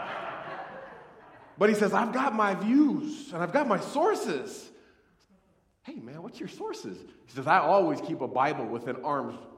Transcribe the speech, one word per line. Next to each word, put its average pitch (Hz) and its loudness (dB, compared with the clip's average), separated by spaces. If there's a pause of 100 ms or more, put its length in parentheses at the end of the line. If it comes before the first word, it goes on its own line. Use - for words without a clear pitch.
(1600)
But 202 6
he 220 6
says, 208 2
"I've 226 0
got 262 0
my 208 2
views 226 2
and 170 -2
I've 175 -2
got 285 2
my 202 4
sources." 254 -2 (1120)
"Hey, 302 -14
man, 147 -12
what's 240 -12
your - -8
sources?" 339 -8 (300)
He - -20
says, 131 -4
"I 170 8
always 160 4
keep 160 -4
a 123 -2
Bible 135 2
within 120 -6
arm's, 131 -2 (240)